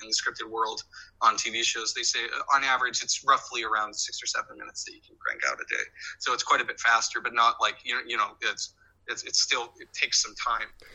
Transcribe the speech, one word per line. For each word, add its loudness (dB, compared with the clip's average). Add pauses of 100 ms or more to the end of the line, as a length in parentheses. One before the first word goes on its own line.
in -14
the -4
scripted -2
world -2 (380)
on 6
T -2
V -2
shows, -2
they -6
say, 0
uh, 0
on 4
average, 0
it's -2
roughly 2
around -2
six -6
or -4
seven -4
minutes -10
that -14
you -20
can -20
crank -4
out -4
a -4
day. -2 (360)
So 0
it's 0
quite 4
a 0
bit -6
faster, 4
but -6
not 6
like, 2
you, -2
you -4
know, 0
it's, -4 (340)
it's, -6
it's 2
still, 0
it -20
takes 2
some -6
time -2 (280)